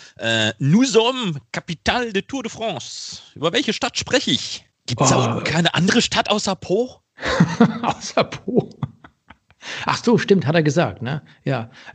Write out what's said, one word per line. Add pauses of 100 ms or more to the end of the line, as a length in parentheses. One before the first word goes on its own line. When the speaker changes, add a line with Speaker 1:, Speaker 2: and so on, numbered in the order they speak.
(180)
Speaker 1:
Äh,
nous
sommes (160)
capitale
de
Tour
de
France. (160)
Über
welche
Stadt
spreche
ich? (220)
Gibt's
da
Speaker 2:
Oh.
Speaker 1:
unten
keine
andere
Stadt
außer
Po? (260)
Speaker 2:
<laughs>
Außer
Po. (1160)
Ach
so,
stimmt,
hat
er
gesagt,
ne? (220)
Ja. (260)